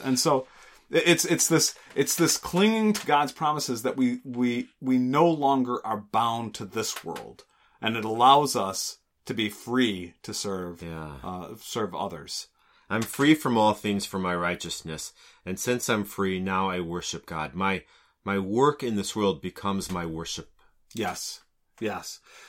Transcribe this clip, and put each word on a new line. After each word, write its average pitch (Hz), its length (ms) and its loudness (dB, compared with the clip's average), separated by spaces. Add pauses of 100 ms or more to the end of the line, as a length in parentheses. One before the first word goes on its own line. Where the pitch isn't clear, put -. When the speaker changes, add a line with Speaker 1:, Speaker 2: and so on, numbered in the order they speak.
Speaker 1:
And 127 160 2
so 135 280 2 (440)
it's, 165 340 6
it's 165 220 2
this, 160 280 4 (200)
it's 131 200 2
this - 220 4
clinging 214 560 4
to - 140 -6
God's 147 240 4
promises 147 520 -2
that 127 140 -2
we, 123 260 2
we, 123 460 -2 (100)
we 131 180 2
no 135 320 4
longer 135 560 2
are 107 120 -4
bound 113 580 0
to 110 100 -8
this 107 380 -6
world. - 420 -12 (360)
And 113 160 -2
it 107 80 -4
allows 131 500 6
us 98 420 -4 (280)
to 127 80 -6
be 107 160 -2
free 107 640 -2 (100)
to 107 100 -12
serve, 90 480 -6
Speaker 2:
Yeah. 80 420 -10
Speaker 1:
uh, 92 360 -10
serve 104 360 -6
others. 82 520 -8 (420)
Speaker 2:
"I'm 107 120 -2
free 143 320 4
from 131 240 0
all 107 160 6
things 101 320 -2
for 98 140 -6
my 90 160 -2
righteousness. 85 760 -6 (340)
And 95 140 -8
since 123 300 -2
I'm 104 160 0
free, 95 340 -2
now 95 300 0
I 90 100 -2
worship 85 460 -6
God. 76 280 -6
My, 95 300 -2 (400)
my 98 160 -2
work 123 440 2
in 113 120 -2
this 98 200 -4
world 98 260 2
becomes 92 500 -4
my 87 140 -4
worship." 82 440 -8 (440)
Speaker 1:
Yes. 95 480 -6 (380)
Yes. 104 400 -8 (300)